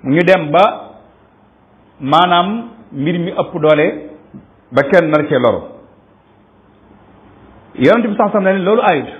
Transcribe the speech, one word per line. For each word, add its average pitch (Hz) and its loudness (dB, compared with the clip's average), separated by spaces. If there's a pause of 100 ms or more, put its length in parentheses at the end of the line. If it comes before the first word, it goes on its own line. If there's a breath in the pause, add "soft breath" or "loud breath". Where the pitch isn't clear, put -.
Ñu 143 0
dem 170 2
ba 180 0 (1080)
maanaam 175 0 (240)
mbir 151 -4
mi 170 -4
ëpp - -6
doole 151 0 (600)
ba 127 0
kenn 170 2
nar 151 0
cee 143 0
loru. 104 0 (2000)
Yonent 214 2
bi 208 -4
sax 208 0
sax 208 0
na 190 0
ne 196 0
loolu 208 0
ayut 160 0 (120)